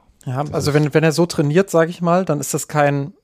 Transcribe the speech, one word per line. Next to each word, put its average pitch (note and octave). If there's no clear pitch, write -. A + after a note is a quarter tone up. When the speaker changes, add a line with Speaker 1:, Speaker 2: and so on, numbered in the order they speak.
Speaker 1:
Ja, C3+
Speaker 2:
Das D3
Speaker 1:
also D3
Speaker 2:
ist C#3
Speaker 1:
wenn, D3+
wenn D3+
er D#3+
so E3
trainiert, E3+
sag E3
ich F3
mal, F3+
dann D3
ist -
das D3+
kein, C#3+